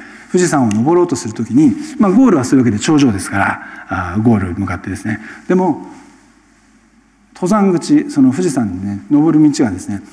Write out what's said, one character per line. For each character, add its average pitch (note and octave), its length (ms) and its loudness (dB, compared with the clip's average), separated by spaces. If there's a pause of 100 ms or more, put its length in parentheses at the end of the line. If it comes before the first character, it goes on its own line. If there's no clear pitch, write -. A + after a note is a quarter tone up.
(320)
富 F3+ 80 0
士 F3+ 100 2
山 C3 180 2
を G#2 40 0
登 B2+ 260 2
ろ F3 60 4
う E3+ 40 0
と C#3 80 -4
す - 120 -10
る G#2+ 60 -10
と A2+ 120 -6
き A2 80 -6
に、 D#3+ 200 4 (260)
ま G#3 100 2
あ、 - 20 2
ゴ B3+ 160 6
ー A3 40 4
ル E3 60 4
は B2+ 60 0
そ C#3+ 120 0
う C3 40 4
い - 20 4
う A2+ 40 0
わ A#2 60 2
け G#2 40 -2
で G#2 80 -6
頂 D#3 160 2
上 C3+ 120 4
で F#2+ 80 -4
す - 100 -10
か G2+ 80 -4
ら、 - 240 -2 (280)
あ F#2 280 -6
ー、 A2 60 0
ゴ A#2 120 4
ー G2+ 40 0
ル F2+ 140 -4
に E2+ 60 -6
向 G2 60 -4
か F#2+ 100 -6
っ F2 60 -12
て - 80 -10
で F#2 60 -6
す - 120 -12
ね。 A2 120 -6 (280)
で - 80 0
も、 F#3 320 -2 (1500)
登 F#3 140 -6
山 G3 240 2
口、 D#3 380 0
そ C#3+ 120 0
の C3 100 6
富 F3+ 120 -2
士 F3+ 60 0
山 A#2+ 180 -2
に F#2 160 -8
ね、 G2+ 280 -8
登 D3+ 280 4
る D3+ 120 6
道 C#3 120 0
が A2 60 2
で F2+ 80 -6
す - 120 -12
ね、 G2+ 120 -6 (120)